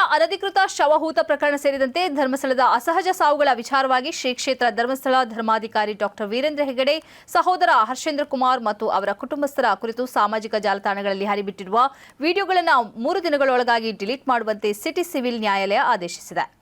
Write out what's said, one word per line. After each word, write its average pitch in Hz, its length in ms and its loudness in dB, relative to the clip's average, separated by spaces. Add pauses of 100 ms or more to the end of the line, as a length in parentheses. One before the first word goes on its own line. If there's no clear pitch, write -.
ಅನಧಿಕೃತ 359 480 2 (100)
ಶವಹೂತ 311 540 2
ಪ್ರಕರಣ 294 340 2
ಸೇರಿದಂತೆ 277 540 0
ಧರ್ಮಸ್ಥಳದ 269 500 0 (120)
ಅಸಹಜ 339 400 0
ಸಾವುಗಳ 294 420 2
ವಿಚಾರವಾಗಿ 262 580 0
ಶ್ರೀ 254 220 -4
ಕ್ಷೇತ್ರ 247 360 -2
ಧರ್ಮಸ್ಥಳ 254 540 0
ಧರ್ಮಾಧಿಕಾರಿ 220 720 -2
ಡಾಕ್ಟರ್ 208 340 -4
ವೀರೇಂದ್ರ 277 360 -2
ಹೆಗಡೆ, 269 400 0 (240)
ಸಹೋದರ 349 460 2
ಹರ್ಷೇಂದ್ರ 262 500 0
ಕುಮಾರ್ 254 380 0
ಮತ್ತು 214 280 -2
ಅವರ 196 220 0
ಕುಟುಂಬಸ್ಥರ 277 600 -4
ಕುರಿತು 226 320 -4
ಸಾಮಾಜಿಕ 220 500 -2
ಜಾಲತಾಣಗಳಲ್ಲಿ 202 720 -2
ಹರಿಬಿಟ್ಟಿರುವ 202 540 -4 (420)
ವಿಡಿಯೋಗಳನ್ನು 330 800 0
ಮೂರು 330 220 -2
ದಿನಗಳೊಳಗಾಗಿ 254 680 0
ಡಿಲೀಟ್ 214 360 -6
ಮಾಡುವಂತೆ 214 460 -2
ಸಿಟಿ 320 300 -4
ಸಿವಿಲ್ 247 360 -4
ನ್ಯಾಯಾಲಯ 196 380 0
ಆದೇಶಿಸಿದೆ. 175 840 -2